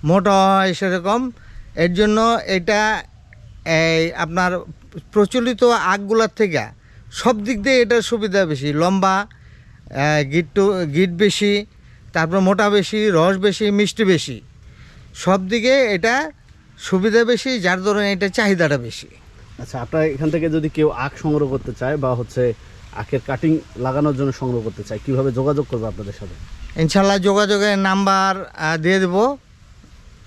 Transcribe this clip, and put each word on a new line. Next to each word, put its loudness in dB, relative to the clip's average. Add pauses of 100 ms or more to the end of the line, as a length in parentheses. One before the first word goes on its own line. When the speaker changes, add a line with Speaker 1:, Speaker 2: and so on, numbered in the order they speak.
Speaker 1:
মোটা 4
হয় 4
সেরকম। -2 (440)
এর 0
জন্য 2
এটা, 0 (640)
এই, 2
আপনার -2 (540)
প্রচলিত 2
আখগুলার 2
থেকে -2 (460)
সব 0
দিক -4
দিয়ে 4
এটার 2
সুবিধা 0
বেশি, -4
লম্বা, 2
আহ, -4
গিট্টু, 0
গিট 2
বেশি, 0 (460)
তারপর 0
মোটা 4
বেশি, 0
রস 4
বেশি, 0
মিষ্টি 0
বেশি, 0 (760)
সব 0
দিকে 2 (100)
এটা 0 (480)
সুবিধা 2
বেশি, -2
যার 0
ধরুন 0
এটা -2
চাহিদাটা 2
বেশি। -12 (520)
Speaker 2:
আচ্ছা, -10
আপনার -2
এখান -2
থেকে -2
যদি -2
কেউ 2
আখ -6 (100)
সংগ্রহ 0
করতে -6
চায় -2
বা -2
হচ্ছে -2 (380)
আখের -6
কাটিং 0 (180)
লাগানোর -2
জন্য -2
সংগ্রহ -4
করতে -10
চায়, -10
কীভাবে -2
যোগাযোগ -2
করবে -6
আপনাদের -10
সাথে? -14 (200)
Speaker 1:
ইনশাল্লাহ 2
যোগাযোগের 2
নাম্বার, 0
আহ, -2
দিয়ে 2
দেবো 0 (880)